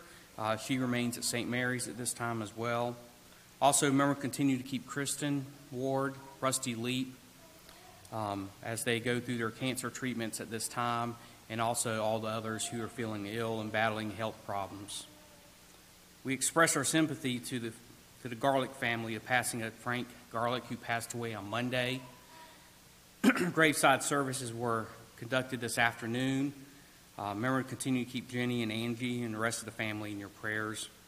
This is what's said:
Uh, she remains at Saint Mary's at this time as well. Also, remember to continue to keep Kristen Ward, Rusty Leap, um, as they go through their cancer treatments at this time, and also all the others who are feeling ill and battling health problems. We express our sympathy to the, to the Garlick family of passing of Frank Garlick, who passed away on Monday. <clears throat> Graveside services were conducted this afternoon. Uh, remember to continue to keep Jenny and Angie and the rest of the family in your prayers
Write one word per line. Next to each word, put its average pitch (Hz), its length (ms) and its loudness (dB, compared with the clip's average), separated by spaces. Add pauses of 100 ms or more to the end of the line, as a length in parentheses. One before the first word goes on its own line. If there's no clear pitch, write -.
(380)
Uh, 110 180 2
she 131 220 0
remains 120 400 2
at - 60 -6
Saint 117 260 0
Mary's 123 380 0
at 107 100 -8
this 123 160 -2
time 117 260 -2
as 104 160 -6
well. 120 400 0 (640)
Also, 143 260 8
remember 139 280 6
to 139 60 -10
continue 135 380 2
to 123 40 -4
keep 127 240 -4
Kristen 143 600 -2 (260)
Ward, 135 420 0 (260)
Rusty 131 340 0
Leap, 127 400 -2 (960)
um, 101 380 -2 (120)
as 113 220 -4
they 117 160 2
go 123 180 0
through 120 200 -2
their 113 120 0
cancer 127 380 -4
treatments 113 520 -4
at 98 100 -8
this 110 180 -4
time, 120 480 0 (320)
and 113 120 -2
also 117 420 0
all 110 160 2
the 110 100 -4
others 110 380 -4
who 117 160 -4
are 107 60 -4
feeling 107 380 -4
ill 113 340 -2
and 107 120 -6
battling 107 380 2
health 107 340 -4
problems. 101 640 -6 (1160)
We 131 120 -2
express 160 420 4
our 139 80 2
sympathy 139 540 2
to 123 200 -4
the, 113 140 -4 (500)
to 127 60 -6
the 120 60 -6
Garlick 131 400 2
family 117 400 0
of 107 100 -6
passing 120 380 2
of 110 120 -4
Frank 123 320 -2 (260)
Garlick, 120 320 0
who 127 120 -6
passed 117 380 -4
away 117 180 -4
on 101 160 -6
Monday. 123 520 0 (1200)
<clears throat> 180 300 6
Graveside 147 500 8
services 131 500 0
were 113 340 0 (300)
conducted 127 460 0
this 117 160 -2
afternoon. 127 760 4 (640)
Uh, 101 100 -4
remember 123 340 2
to 127 60 -4
continue 127 360 0
to 120 60 -14
keep 117 180 -6
Jenny 123 340 0
and 107 80 0
Angie 120 520 -2
and 113 100 -2
the 107 60 -4
rest 113 220 0
of 110 40 -8
the 107 60 -8
family 107 420 -4
in 101 60 -6
your 101 100 -8
prayers 107 640 -4 (180)